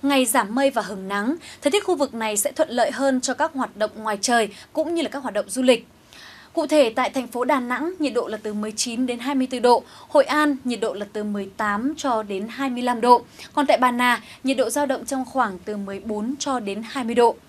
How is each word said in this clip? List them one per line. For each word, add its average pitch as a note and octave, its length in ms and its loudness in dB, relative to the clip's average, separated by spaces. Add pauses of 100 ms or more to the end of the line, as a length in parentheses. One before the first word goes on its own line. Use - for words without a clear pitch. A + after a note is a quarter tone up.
ngày C4+ 240 2
giảm A3 280 0
mây C4+ 160 4
và A#3+ 120 -2
hửng F#3+ 260 -8
nắng. G#3 280 -2 (260)
Thời C#4+ 80 2
tiết G4 140 0
khu F#4 100 0
vực C#4 200 -2
này A3 220 -4
sẽ B3+ 160 -2
thuận - 180 -2
lợi A#3+ 200 0
hơn C4 300 0
cho B3+ 140 -4
các D4+ 200 -2
hoạt B3 220 -4
động G#3+ 200 -2
ngoài G#3+ 240 -4
trời A3+ 280 2 (240)
cũng D#4+ 220 -2
như E4+ 80 0
là B3+ 60 -2
các C#4 140 -8
hoạt A3+ 120 -8
động G#3 140 -2
du B3+ 140 -4
lịch. B3 240 4 (680)
Cụ D#4 140 0
thể C#4 300 6
tại B3 140 0
thành C4 160 -4
phố B3 180 -4
Đà C4+ 160 2
Nẵng, B3 380 -4
nhiệt C#4 160 -2
độ A#3 120 0
là G#3+ 160 -6
từ G#3+ 120 -6
mười G#3+ 180 -4
chín A#3 340 -2
đến A#3+ 120 -4
hai B3+ 160 -4
mươi B3+ 160 2
tư B3+ 80 -4
độ, B3 240 6 (260)
Hội C#4+ 160 6
An D4 400 2
nhiệt A#3+ 160 -2
độ A3 140 -2
là G#3 180 -6
từ G#3+ 120 -4
mười G3+ 320 -4
tám A3 400 0
cho A#3+ 260 -2
đến G3+ 260 -6
hai C4 220 -4
mươi B3 120 -4
lăm A#3+ 180 0
độ. A#3+ 220 8 (300)
Còn C#4+ 140 0
tại C#4+ 120 6
Bà B3 120 4
Nà, A#3+ 320 2 (220)
nhiệt C4 120 0
độ A3+ 140 2
dao D4 160 0
động C4 180 -2
trong C4 200 -4
khoảng A3 400 -2
từ G#3 120 -6
mười G3 240 -8
bốn A3 380 -4
cho C4+ 220 -2
đến G3+ 280 -6
hai C4 160 -6
mươi A#3 100 -4
độ. A#3 220 6 (120)